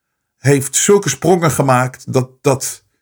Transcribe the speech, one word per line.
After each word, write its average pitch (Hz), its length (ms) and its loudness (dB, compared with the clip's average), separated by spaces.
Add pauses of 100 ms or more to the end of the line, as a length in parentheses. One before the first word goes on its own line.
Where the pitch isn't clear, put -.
(360)
heeft 135 400 0
zulke 202 320 2
sprongen 165 420 0
gemaakt 127 600 -2
dat, 131 300 -4
dat - 420 -4 (180)